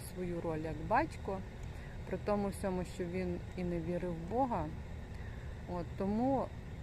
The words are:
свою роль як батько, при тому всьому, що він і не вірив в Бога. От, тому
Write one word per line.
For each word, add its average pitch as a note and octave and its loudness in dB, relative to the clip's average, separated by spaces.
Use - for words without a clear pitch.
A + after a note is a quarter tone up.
свою F3 0
роль D#3+ 2
як D#3+ -2
батько, A3 2
при F#3 0
тому G3+ 4
всьому, F#3 0
що F#3 -2
він F3 0
і F3+ 0
не F3 2
вірив F3 0
в E3+ -4
Бога. A#3 4
От, F3 0
тому A3 4